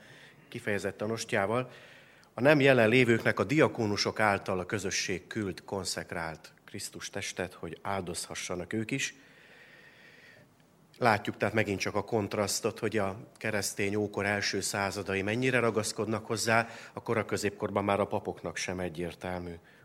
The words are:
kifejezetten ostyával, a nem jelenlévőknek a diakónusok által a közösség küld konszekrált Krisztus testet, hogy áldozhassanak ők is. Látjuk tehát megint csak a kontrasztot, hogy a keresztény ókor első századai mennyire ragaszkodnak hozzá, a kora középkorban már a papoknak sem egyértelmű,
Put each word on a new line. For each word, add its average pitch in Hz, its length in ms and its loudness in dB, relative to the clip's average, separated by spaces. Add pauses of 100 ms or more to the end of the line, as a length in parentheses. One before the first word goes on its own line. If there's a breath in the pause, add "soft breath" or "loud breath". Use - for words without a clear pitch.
(480 loud breath)
kifejezetten 104 640 -4
ostyával, 113 600 0 (600 loud breath)
a 113 80 -6
nem 147 180 8
jelenlévőknek 120 800 6
a - 40 4
diakónusok 110 760 2
által 101 400 2
a 90 60 -4
közösség 92 640 -4
küld 98 360 -6
konszekrált 85 920 -8 (120)
Krisztus - 440 -12
testet, 92 440 -6
hogy 80 280 -10
áldozhassanak 90 920 -6
ők 110 180 -2
is. - 220 -4 (1800 loud breath)
Látjuk 110 400 2
tehát 101 160 0
megint 104 260 0
csak 98 160 -4
a 98 80 0
kontrasztot, 104 760 -2
hogy 110 180 -2
a 98 200 -2 (200)
keresztény 104 580 -2
ókor 104 300 -2
első 101 360 0
századai 98 600 -2
mennyire 123 380 0
ragaszkodnak 110 680 0
hozzá, 113 420 2 (260 loud breath)
a - 80 -10
kora 110 240 -2
középkorban 101 580 -2
már 101 160 2
a 98 80 2
papoknak 90 500 -6
sem 92 220 -6
egyértelmű, 87 720 -6 (320 loud breath)